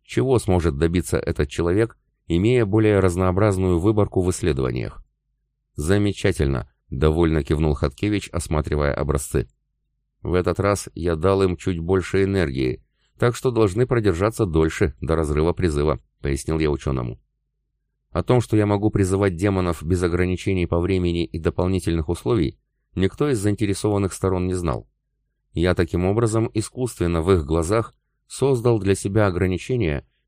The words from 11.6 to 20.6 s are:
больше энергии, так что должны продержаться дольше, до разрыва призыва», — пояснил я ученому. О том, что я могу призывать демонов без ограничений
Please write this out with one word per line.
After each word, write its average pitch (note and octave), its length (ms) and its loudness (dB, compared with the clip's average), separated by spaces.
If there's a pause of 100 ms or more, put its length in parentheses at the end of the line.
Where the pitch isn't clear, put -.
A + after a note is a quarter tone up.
больше F#2 460 0
энергии, C2+ 600 -2 (340)
так A#2+ 180 0
что B2+ 160 -2
должны A2 340 2
продержаться G#2 600 0
дольше, D#2+ 540 0
до D#2 140 -2
разрыва D#2 380 0
призыва», — D2+ 480 0 (200)
пояснил D2 380 -4
я D#2 120 0
ученому. C2 500 -4 (880)
О F2 140 -4
том, B2 160 4
что - 160 -2
я G#2 100 2
могу G#2 240 0
призывать F#2+ 460 0
демонов F2+ 480 0
без F2 180 0
ограничений F2+ 640 0